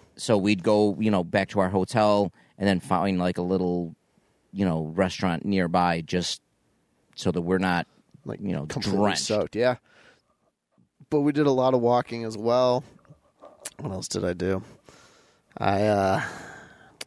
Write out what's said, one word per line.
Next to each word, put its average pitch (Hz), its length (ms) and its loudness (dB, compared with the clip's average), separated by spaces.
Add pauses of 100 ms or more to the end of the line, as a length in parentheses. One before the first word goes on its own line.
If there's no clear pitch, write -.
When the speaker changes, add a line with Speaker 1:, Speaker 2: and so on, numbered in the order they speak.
(160)
Speaker 1:
So 110 220 2
we'd 98 240 2
go, 104 380 4
you 110 100 0
know, 95 140 2
back 98 260 0
to 104 100 -2
our 92 100 2
hotel 104 600 2 (260)
and 98 100 0
then 95 120 2
find, 92 380 0
like, 90 200 -2
a 90 40 -2
little, 90 520 -2 (580)
you 98 120 -2
know, 80 200 0 (100)
restaurant 90 500 -2
nearby 87 580 2
just 87 380 -4 (760)
so - 160 -4
that 87 100 -2
we're 92 160 0
not, 90 280 0 (380)
Speaker 2:
Like, - 160 -10
Speaker 1:
you 98 120 -6
know, 76 140 -6
Speaker 2:
completely 101 340 -2
Speaker 1:
drenched. 101 240 0
Speaker 2:
soaked, 104 320 -2
yeah. 120 200 0 (1300)
But 151 120 2
we 147 100 2
did 147 140 2
a 139 60 4
lot 131 220 2
of 127 60 4
walking 120 440 0
as 110 140 -8
well. 123 460 2 (960)
What - 120 -8
else 92 160 -8
did 98 160 -4
I 90 100 -2
do? 95 280 -2 (960)
I, 101 240 0
uh, 98 400 2 (840)